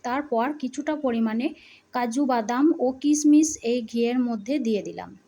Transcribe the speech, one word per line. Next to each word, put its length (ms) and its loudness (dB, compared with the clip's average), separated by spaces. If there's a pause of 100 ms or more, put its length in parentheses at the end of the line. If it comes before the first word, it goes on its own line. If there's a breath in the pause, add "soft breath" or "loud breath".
তারপর 420 -2 (120)
কিছুটা 380 -6
পরিমাণে 500 -2 (480 soft breath)
কাজু 300 -2
বাদাম 420 0 (120)
ও 80 0 (140)
কিশমিশ 480 6 (140)
এই 160 0 (120)
ঘিয়ের 300 0
মধ্যে 380 -2
দিয়ে 240 0
দিলাম। 280 -10 (180)